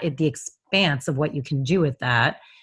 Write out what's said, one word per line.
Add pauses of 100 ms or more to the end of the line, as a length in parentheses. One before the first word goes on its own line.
it,
the
expanse
of
what
you
can
do
with
that (240)